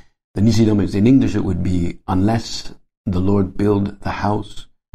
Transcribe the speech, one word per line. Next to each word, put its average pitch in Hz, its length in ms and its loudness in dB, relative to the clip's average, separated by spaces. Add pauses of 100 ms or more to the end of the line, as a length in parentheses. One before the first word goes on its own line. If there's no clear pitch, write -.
(340)
The 98 80 0
Nisi 110 220 4
Dominus, 101 300 2
in 101 120 2
English 120 280 4
it 101 100 -2
would 90 180 -4
be, 90 440 -2
"Unless 101 680 -2 (300)
the 90 160 -2
Lord 98 360 0
build 101 460 0
the 98 80 -4
house, - 560 -6 (280)